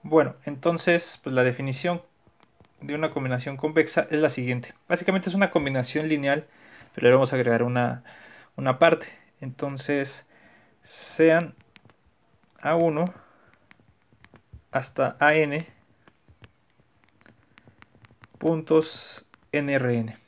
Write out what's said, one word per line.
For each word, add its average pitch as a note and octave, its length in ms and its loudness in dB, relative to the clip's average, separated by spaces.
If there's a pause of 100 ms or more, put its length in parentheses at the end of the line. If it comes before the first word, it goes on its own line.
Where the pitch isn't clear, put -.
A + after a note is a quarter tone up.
(100)
Bueno, D3 240 4 (100)
entonces, E3+ 760 -2
pues, C3 140 -6
la B2+ 80 4
definición C3+ 580 -2 (800)
de C#3+ 160 -8
una D#3 160 -4
combinación C3 440 -4
convexa D#3 540 0
es D3+ 100 0
la D#3 80 4
siguiente. B2 460 -4 (140)
Básicamente F#3+ 400 0
es F3+ 80 -4
una G3 160 2
combinación C#3+ 560 -2
lineal, C#3+ 400 0 (480)
pero - 100 2
le B2 80 10
vamos C3 180 4
a C3+ 40 -2
agregar A#2+ 260 2
una, B2 400 -2 (540)
una C3+ 240 -2
parte. E3 260 4 (340)
Entonces, C#3 880 -6 (540)
sean D#3+ 720 0 (1040)
A D3+ 140 -2
uno E3+ 400 0 (1600)
hasta C3 480 -4
A D3+ 160 4
N D3+ 280 0 (2750)
puntos D#3+ 880 -2 (240)
N C#3+ 200 -2
R B2+ 240 2
N. A2+ 320 -6